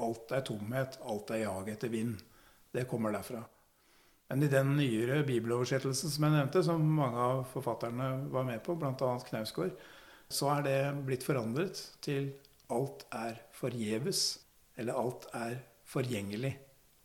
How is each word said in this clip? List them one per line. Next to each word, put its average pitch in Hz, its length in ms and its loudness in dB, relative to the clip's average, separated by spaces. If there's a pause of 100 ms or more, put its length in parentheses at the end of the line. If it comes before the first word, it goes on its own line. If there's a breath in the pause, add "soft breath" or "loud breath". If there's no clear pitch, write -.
"Alt 113 320 -2
er - 120 2
tomhet, 120 560 -2
alt 113 320 -4
er 110 100 0
jag 95 260 -4
etter 110 200 -4
vind". 113 280 -2 (520 soft breath)
Det 127 200 0
kommer 110 240 0
derfra. 113 260 -6 (880 soft breath)
Men 135 140 2
i 143 80 4
den 139 260 4
nyere 131 500 4
bibeloversettelsen 127 840 0
som 151 160 2
jeg 156 80 6
nevnte, 147 280 4
som 160 200 4
mange 139 400 4
av 131 260 2
forfatterne 123 600 -2 (180)
var 131 180 0
med 113 160 -4
på, 175 140 -2
blant 135 240 -2
annet 123 300 0
Knausgård, 139 420 -2 (560 loud breath)
så 143 240 2
er 143 140 0
det 135 120 4 (280)
blitt 131 180 -2
forandret 135 560 0 (220)
til 139 300 -2 (360)
"alt 131 460 -2
er 113 240 -6 (160)
forgjeves", 120 720 0 (540)
eller 123 200 -2
"alt 127 340 -2
er 120 280 -4 (260)
forgjengelig". 120 720 -2 (480)